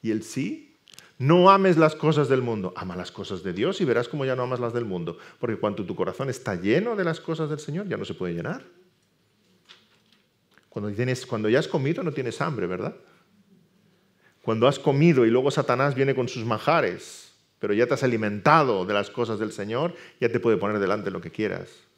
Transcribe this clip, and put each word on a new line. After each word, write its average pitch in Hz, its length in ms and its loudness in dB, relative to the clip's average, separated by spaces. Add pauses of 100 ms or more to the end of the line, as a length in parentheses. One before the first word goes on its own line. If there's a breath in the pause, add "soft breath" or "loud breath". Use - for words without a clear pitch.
¿Y 113 80 -4
el 110 120 -2
sí? 196 400 -8 (560 loud breath)
No 175 320 8
ames 190 280 6
las 156 160 6
cosas 151 340 2
del 131 140 2
mundo, 107 340 -4
ama 90 180 -10
las 87 160 -10
cosas 95 320 -10
de 92 120 -6
Dios 156 260 -2
y 180 60 2
verás 120 200 2
cómo 139 200 -4
ya 127 100 -2
no 127 60 -4
amas 123 180 -4
las 117 140 -4
del 120 100 -2
mundo. 87 320 -6 (240 loud breath)
Porque 113 160 -4
cuando 104 260 -2
tu 90 140 -8
corazón 92 320 -4
está 113 280 -6
lleno 143 380 0
de 196 100 -2
las 165 160 -4
cosas 156 280 -6
del 147 100 -6
Señor, 180 300 -8
ya 127 80 -4
no 104 80 -6
se - 80 -10
puede 87 220 -6
llenar. 127 280 -8 (2000)
Cuando 104 240 -8
tienes, 123 320 -2
cuando 107 240 -2
ya 120 100 6
has 165 100 0
comido, 139 340 -2
no 160 100 -4
tienes 123 300 -6
hambre, 120 240 -2
¿verdad? 92 280 -6 (1500 soft breath)
Cuando 113 260 2
has 143 100 2
comido 143 460 4
y 113 60 6
luego 131 200 2
Satanás 131 440 0
viene 135 200 0
con 123 140 -2
sus 117 160 -8
manjares, 113 880 -2 (260)
pero 104 140 -2
ya 113 140 4
te 135 80 0
has - 80 -4
alimentado 113 840 2
de 101 80 -4
las 101 160 0
cosas 113 300 -4
del 107 140 -4
Señor, 120 420 -4 (260 loud breath)
ya 120 80 2
te 120 100 0
puede 113 200 4
poner 104 200 -2
delante 98 320 -2
lo 92 120 -8
que 85 80 -14
quieras. 92 400 -6 (280)